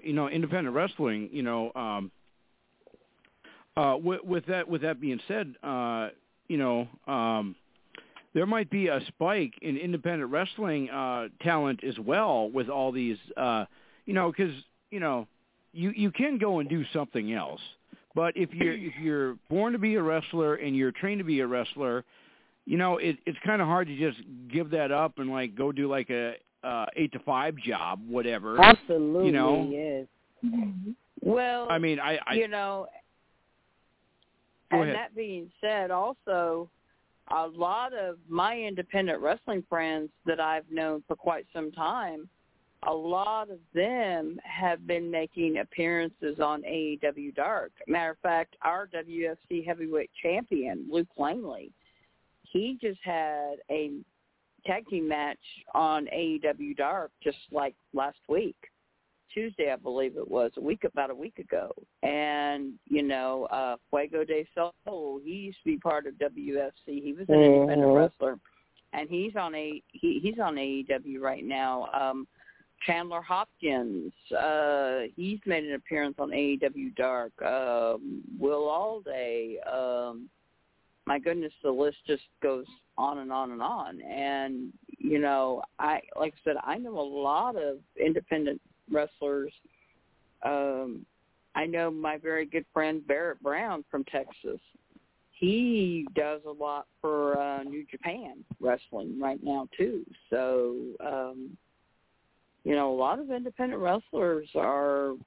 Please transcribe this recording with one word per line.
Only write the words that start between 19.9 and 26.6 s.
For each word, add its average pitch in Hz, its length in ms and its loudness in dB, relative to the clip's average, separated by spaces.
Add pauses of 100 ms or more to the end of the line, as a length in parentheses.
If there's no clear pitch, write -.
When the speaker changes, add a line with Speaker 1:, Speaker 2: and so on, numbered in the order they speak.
Speaker 1:
a 196 80 2
wrestler 156 540 2
and 139 200 -2
you're 131 140 4
trained 202 300 -2
to 180 40 -6
be 151 160 2
a 127 60 2
wrestler, 123 580 -2 (640)
you 165 100 0
know, 180 200 4
it, 160 200 -2 (100)
it's 151 180 -4
kinda 202 200 2
hard 175 220 2
to 143 100 -8
just 139 220 0 (340)
give 156 180 0
that 151 200 2
up 151 280 2
and, 135 120 -2
like, 127 240 -4
go 135 160 0
do, 143 180 0
like, 135 220 -2
a, 120 240 -2 (300)